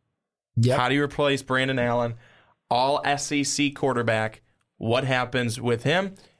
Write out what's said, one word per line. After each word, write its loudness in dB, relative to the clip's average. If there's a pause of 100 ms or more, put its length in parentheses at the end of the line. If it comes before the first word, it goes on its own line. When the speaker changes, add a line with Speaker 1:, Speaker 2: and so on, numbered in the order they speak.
(600)
Speaker 1:
Yep. 4
Speaker 2:
How 2
do 2
you 2
replace 0
Brandon 0
Allen, 0 (560)
all 2
S -2
E 2
C 0
quarterback? -2 (340)
What 0
happens -2
with 0
him? 0 (260)